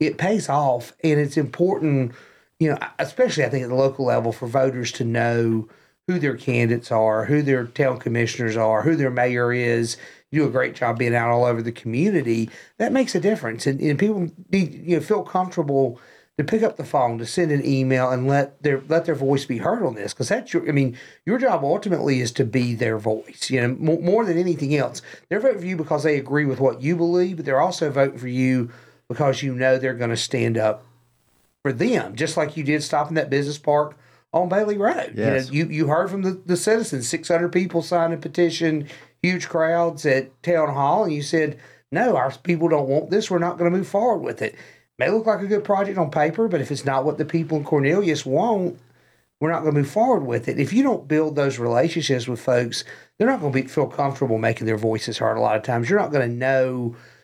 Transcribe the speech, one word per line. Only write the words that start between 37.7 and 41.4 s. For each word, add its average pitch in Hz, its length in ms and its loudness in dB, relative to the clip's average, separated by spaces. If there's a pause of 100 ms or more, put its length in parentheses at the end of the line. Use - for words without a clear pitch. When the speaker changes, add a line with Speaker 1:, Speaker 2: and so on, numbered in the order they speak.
Speaker 1:
signed 165 320 0
a 165 40 -4
petition, 160 720 0 (340)
huge 180 260 0
crowds 165 560 0
at 135 380 0
Town 156 320 2
Hall, 147 300 2
and 170 80 -2
you 147 100 -4
said, 151 380 0 (320)